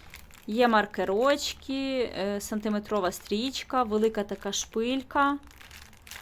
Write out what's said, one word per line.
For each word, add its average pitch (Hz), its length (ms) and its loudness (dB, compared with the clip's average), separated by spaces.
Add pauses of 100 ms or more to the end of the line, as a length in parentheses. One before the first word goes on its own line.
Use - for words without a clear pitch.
(480)
є 233 200 4
маркерочки, 247 1500 2
е, 202 240 -2
сантиметрова 208 680 0
стрічка, 254 720 -2
велика 214 400 2
така 202 280 -6
шпилька. 262 880 0 (840)